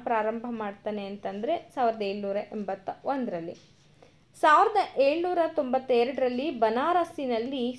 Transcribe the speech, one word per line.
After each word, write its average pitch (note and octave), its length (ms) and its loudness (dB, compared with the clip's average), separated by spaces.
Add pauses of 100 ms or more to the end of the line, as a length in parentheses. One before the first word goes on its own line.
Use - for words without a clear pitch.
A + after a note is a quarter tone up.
ಪ್ರಾರಂಭ A3+ 460 -2
ಮಾಡ್ತಾನೆ G#3 560 -6
ಅಂತಂದ್ರೆ, G3+ 720 -6
ಸಾವಿರದ A3+ 260 0
ಏಳ್ನೂರ G3 340 -4
ಎಂಬತ್ತ G3+ 540 -6 (160)
ಒಂದರಲ್ಲಿ. F#3+ 480 -4 (840)
ಸಾವಿರದ F4+ 600 4
ಏಳ್ನೂರ E4+ 380 2 (180)
ತೊಂಬತ್ತೆರಡರಲ್ಲಿ B3+ 960 0
ಬನಾರಸ್ಸಿನಲ್ಲಿ B3+ 1300 0